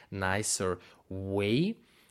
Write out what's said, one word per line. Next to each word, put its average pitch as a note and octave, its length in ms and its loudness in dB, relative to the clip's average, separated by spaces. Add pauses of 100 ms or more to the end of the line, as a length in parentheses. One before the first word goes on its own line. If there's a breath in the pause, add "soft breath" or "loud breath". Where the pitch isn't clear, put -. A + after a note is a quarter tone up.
(100)
nicer F#2+ 680 0 (300 loud breath)
way. G2+ 680 0 (340 soft breath)